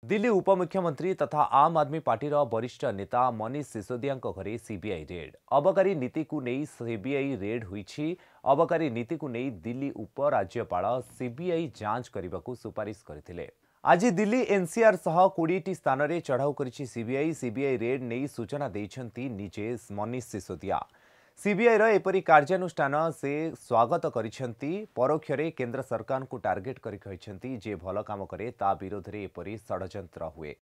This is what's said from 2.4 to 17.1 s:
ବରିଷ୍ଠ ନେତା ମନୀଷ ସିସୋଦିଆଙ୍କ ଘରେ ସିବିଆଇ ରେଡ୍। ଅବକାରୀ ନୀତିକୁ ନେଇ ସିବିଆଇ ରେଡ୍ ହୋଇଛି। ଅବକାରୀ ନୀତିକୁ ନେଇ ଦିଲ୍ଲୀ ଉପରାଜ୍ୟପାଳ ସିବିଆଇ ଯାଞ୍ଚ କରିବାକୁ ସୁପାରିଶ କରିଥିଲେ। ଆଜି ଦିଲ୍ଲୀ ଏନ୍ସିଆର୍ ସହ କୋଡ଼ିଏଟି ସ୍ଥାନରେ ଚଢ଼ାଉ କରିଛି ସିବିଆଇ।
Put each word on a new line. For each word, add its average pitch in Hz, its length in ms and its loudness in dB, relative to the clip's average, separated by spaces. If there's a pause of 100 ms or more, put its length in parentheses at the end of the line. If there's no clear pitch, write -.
ବରିଷ୍ଠ 120 440 -2
ନେତା 101 240 0 (160)
ମନୀଷ 123 360 -4
ସିସୋଦିଆଙ୍କ 123 640 -4
ଘରେ 95 160 -6 (120)
ସିବିଆଇ 92 460 -6
ରେଡ୍। 80 200 -10 (260)
ଅବକାରୀ 185 380 4
ନୀତିକୁ 147 460 -4
ନେଇ 127 180 -2 (140)
ସିବିଆଇ 123 580 -4 (120)
ରେଡ୍ 110 260 -4
ହୋଇଛି। 104 360 -8 (400)
ଅବକାରୀ 156 520 4
ନୀତିକୁ 143 380 -4
ନେଇ 123 120 -2 (180)
ଦିଲ୍ଲୀ 131 240 -4 (140)
ଉପରାଜ୍ୟପାଳ 107 880 0 (260)
ସିବିଆଇ 165 480 -2 (140)
ଯାଞ୍ଚ 110 260 -4 (100)
କରିବାକୁ 92 400 -6
ସୁପାରିଶ 107 520 -8
କରିଥିଲେ। 82 400 -12 (360)
ଆଜି 180 260 6 (100)
ଦିଲ୍ଲୀ 214 220 4 (160)
ଏନ୍ସିଆର୍ 196 480 4
ସହ 165 120 2 (200)
କୋଡ଼ିଏଟି 180 360 0
ସ୍ଥାନରେ 147 540 0
ଚଢ଼ାଉ 139 320 2
କରିଛି 135 260 -6
ସିବିଆଇ। 131 560 -2